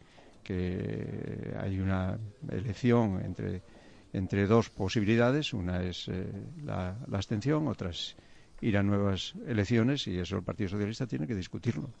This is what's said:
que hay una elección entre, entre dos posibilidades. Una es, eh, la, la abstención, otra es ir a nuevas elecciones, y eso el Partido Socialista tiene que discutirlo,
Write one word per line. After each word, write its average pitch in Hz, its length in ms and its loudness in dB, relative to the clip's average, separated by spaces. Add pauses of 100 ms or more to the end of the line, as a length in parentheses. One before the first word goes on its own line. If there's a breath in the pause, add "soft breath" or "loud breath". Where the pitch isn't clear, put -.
(440 loud breath)
que 95 1120 -4
hay 98 220 -2
una 95 400 0 (300)
elección 110 760 2
entre, 95 380 -4 (500 loud breath)
entre 98 360 2
dos 113 220 6
posibilidades. 117 840 2
Una 90 280 0
es, 90 280 -4
eh, 92 180 -4 (380)
la, 95 320 -4 (100)
la 113 100 -2
abstención, 127 520 0
otra 90 220 -4
es - 260 -8 (420 soft breath)
ir 101 180 4
a 98 60 6
nuevas 101 520 2 (120)
elecciones, 120 600 2
y 90 120 -2
eso 90 160 -2
el 92 80 -2
Partido 95 280 -2
Socialista 104 360 -2
tiene - 180 -4
que 127 100 -2
discutirlo, 117 640 -4